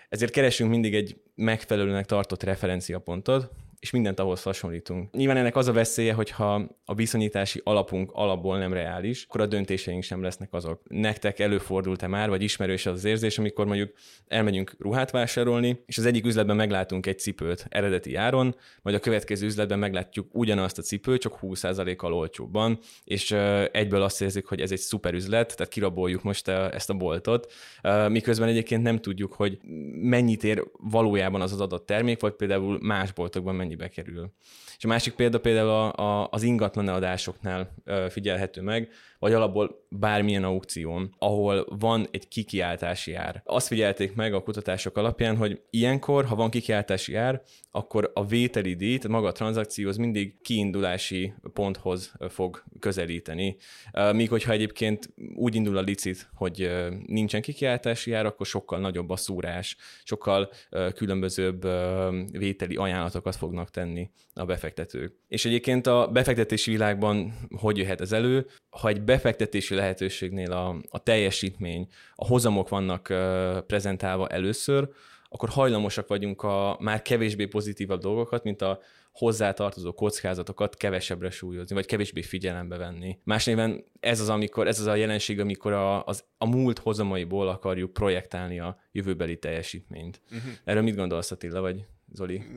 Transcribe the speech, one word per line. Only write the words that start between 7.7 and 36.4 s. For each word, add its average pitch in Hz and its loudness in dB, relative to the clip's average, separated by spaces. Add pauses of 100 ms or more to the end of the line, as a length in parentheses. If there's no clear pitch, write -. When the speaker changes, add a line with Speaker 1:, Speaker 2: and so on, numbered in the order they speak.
Speaker 1:
alapból 95 0
nem 92 -2
reális, 90 -4
akkor 107 -2
a 107 4
döntéseink 95 -2
sem 92 -6
lesznek 92 -6
azok. 82 -6
Nektek 107 0
előfordult-e 95 0
már, 101 0
vagy 95 2
ismerős 95 0
az 92 0
az 92 -4
érzés, 110 2
amikor 107 0
mondjuk 101 0 (360)
elmegyünk 98 0
ruhát 127 0
vásárolni, 120 2
és - -8
az 113 2
egyik 120 4
üzletben 107 4
meglátunk 95 0
egy 95 -2
cipőt 87 -4
eredeti 92 0
áron, 127 2 (260)
majd 101 0
a - 2
következő 104 0
üzletben 104 0
meglátjuk 95 -2
ugyanazt 104 2
a - -6
cipőt, 123 0
csak - -4
húsz 95 -8
százalékkal 90 -2
olcsóbban, 87 0 (240)
és, - -4
ö, 101 4
egyből 101 2
azt 98 0
érzik, 98 -2
hogy 95 -4
ez 92 -2
egy 95 -2
szuper 92 -4
üzlet, 104 0
tehát - -4
kiraboljuk 92 -2
most, 101 -4
ö, 95 0
ezt - -6
a - 0
boltot, 92 0 (300)
ö, 104 4
miközben 113 2
egyébként 113 2
nem 113 2
tudjuk, 98 -4
hogy 101 0 (440)
mennyit 120 4
ér 107 2 (100)
valójában 101 2
az 95 0
az 101 -2
adott 92 -4
termék, 117 2
vagy 104 0
például 98 0
más 95 0
boltokban 90 -4
mennyibe 85 -6
kerül. 85 -10 (460)
És - -10
a 110 0
másik 117 2
példa 120 4
például 110 4
a, 110 2
a, 104 0
az 107 -2